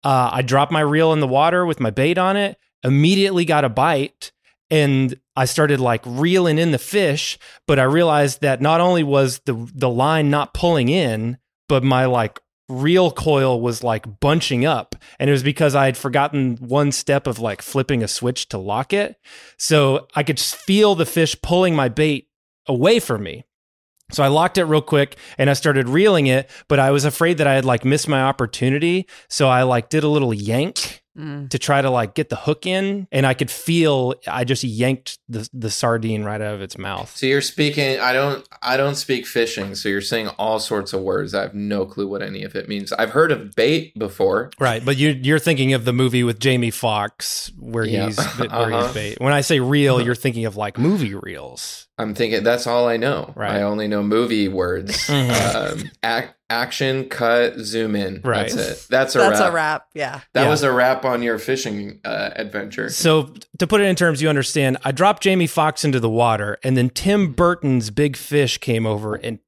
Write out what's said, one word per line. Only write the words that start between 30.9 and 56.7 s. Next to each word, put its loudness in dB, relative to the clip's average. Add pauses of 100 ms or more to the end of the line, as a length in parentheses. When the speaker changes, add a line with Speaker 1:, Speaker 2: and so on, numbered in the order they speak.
Speaker 2:
Mm. -12
Speaker 1:
to -4
try 0
to, 0
like, -2
get -4
the -6
hook -4
in, -4
and 2
I 2
could -4
feel 0 (100)
I -4
just -2
yanked -4 (100)
the, -8
the -6
sardine -2
right -6
out -6
of -10
its -14
mouth. -10
Speaker 3:
So -2
you're 4
speaking, -2
I 0
don't, -2 (200)
I 0
don't 0
speak -4
fishing, -4
so -6
you're -2
saying -4 (100)
all -2
sorts -4
of -4
words. -4
I -2
have -10
no -4
clue -8
what -6
any -10
of -12
it -8
means. -8
I've -2
heard 2
of -6
bait 0
before. -2 (100)
Speaker 1:
Right, 0
but -2
you're, 2
you're 0
thinking 2
of -2
the 0
movie 2
with -2
Jamie 0
Foxx -4
where -4
Speaker 3:
Yeah. -2
Speaker 1:
he's, -6 (220)
where -4
Speaker 3:
Uh-huh. 0
Speaker 1:
he's -6
bait. -8
When 2
I 2
say 0
reel, 2
Speaker 3:
Uh-huh. 0
Speaker 1:
you're 0
thinking -4
of, -6
like, -6
movie 0
reels. -14 (120)
Speaker 3:
I'm -4
thinking, 0
that's 2
all 2
I 0
know. -4
Speaker 1:
Right. -4
Speaker 3:
I 0
only -2
know -2
movie 0
words. -4
Speaker 1:
Mm-hmm. 0 (280)
Speaker 3:
Um, -14 (120)
ac-, -4 (200)
action, -2